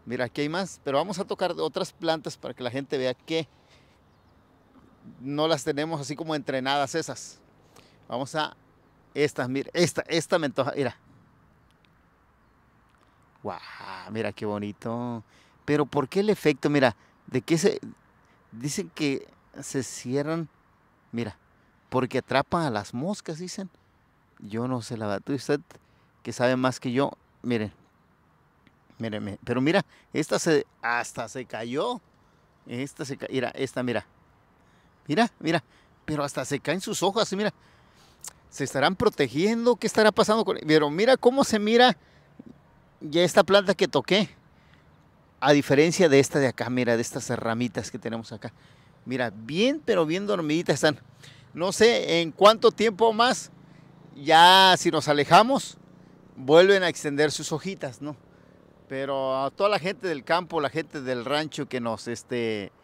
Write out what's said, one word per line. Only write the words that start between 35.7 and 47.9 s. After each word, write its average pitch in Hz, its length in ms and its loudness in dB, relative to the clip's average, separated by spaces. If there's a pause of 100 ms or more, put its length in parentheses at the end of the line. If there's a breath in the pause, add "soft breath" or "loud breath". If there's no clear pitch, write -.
pero 147 180 -4
hasta 139 220 -6
se 143 140 -4
caen 180 220 -4
sus 208 220 -6
hojas, 196 300 0
mira. 202 200 -2 (960 loud breath)
¿Se - 140 -8
estarán 143 320 0
protegiendo? 214 800 0
¿Qué - 120 -4
estará 214 240 4
pasando 214 340 2
con, 190 200 -4
pero 151 240 4
mira 220 280 2
cómo 262 260 4
se 214 160 0
mira 233 380 4 (1040 soft breath)
ya 160 220 0
esta 185 200 4
planta 196 300 4
que 180 140 0
toqué? 180 420 2 (1120 soft breath)
A 139 100 6
diferencia 151 560 4
de 139 120 6
esta 143 200 2
de 139 80 4
acá, 117 220 -4
mira, 123 260 0
de 113 60 2
estas - 280 -8
ramitas 113 640 -4